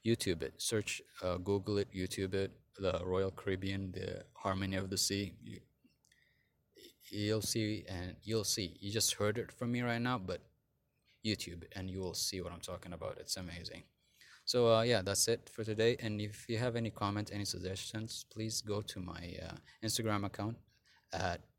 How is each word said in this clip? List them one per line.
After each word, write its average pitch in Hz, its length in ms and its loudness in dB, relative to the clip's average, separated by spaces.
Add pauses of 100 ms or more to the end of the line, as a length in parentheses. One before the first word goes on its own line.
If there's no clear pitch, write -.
YouTube 98 380 4
it. - 160 -4
Search, - 440 -2 (200)
uh, 90 160 2
Google 101 400 0
it, 101 180 2
YouTube 95 380 0
it, 98 180 0 (280)
the 90 260 2
Royal 95 240 2
Caribbean, 95 640 -2
the 95 320 -6 (100)
Harmony 95 440 0
of 95 120 -2
the 95 80 0
Sea. 98 360 2 (100)
You, 104 160 -12 (1500)
you'll 104 300 2
see, 107 460 0
and 90 360 -6
you'll 110 200 0
see. 95 360 0
You 101 120 -4
just 107 220 4
heard 104 240 2
it 107 140 -4
from 120 200 -4
me 120 100 0
right 117 200 0
now, 123 160 0
but 92 240 -4 (840)
YouTube, 87 380 -2 (100)
and 95 160 -6
you 95 120 -4
will 90 120 -4
see - 280 -2
what 85 100 -6
I'm 87 80 -10
talking 87 320 -8
about. 82 260 -6
It's - 200 -6
amazing. 85 460 -10 (600)
So, 120 260 6
uh, 113 120 10
yeah, 117 200 6
that's 98 280 4
it - 240 0
for 113 100 -6
today. 110 380 4
And 107 180 -2
if 104 300 -6
you 117 80 0
have 120 180 0
any 117 140 0
comment, 104 440 0
any 101 120 -2
suggestions, 98 840 -6
please 110 320 -2
go 104 200 0
to - 180 -8
my, 87 420 -8
uh, 85 140 -8 (260)
Instagram 107 440 2
account 107 320 -4 (560)
at 87 260 0 (200)